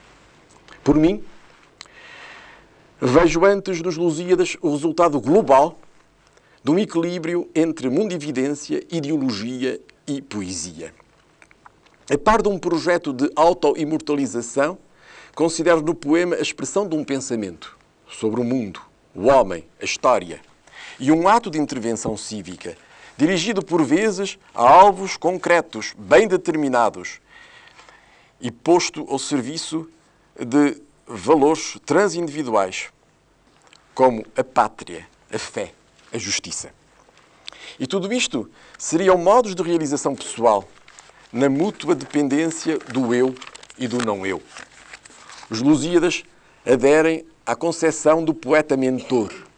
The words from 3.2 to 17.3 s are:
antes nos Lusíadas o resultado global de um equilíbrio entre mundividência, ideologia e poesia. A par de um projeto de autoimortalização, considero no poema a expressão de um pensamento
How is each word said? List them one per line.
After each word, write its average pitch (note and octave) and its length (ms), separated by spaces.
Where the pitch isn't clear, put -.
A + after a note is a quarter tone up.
antes F#3+ 380
nos E3 160
Lusíadas F3 640
o D#3+ 100
resultado D#3 480
global C#3+ 580
de C#3 80
um E3+ 80
equilíbrio F3 720
entre D#3 360
mundividência, D3 1000
ideologia B2+ 880
e C#3 140
poesia. F2+ 720
A D3 80
par A3 240
de G3 60
um G3 100
projeto E3 540
de C3 240
autoimortalização, D3 1400
considero E3 460
no D#3+ 120
poema E3 440
a - 40
expressão - 460
de D#3+ 80
um D3+ 80
pensamento A2+ 760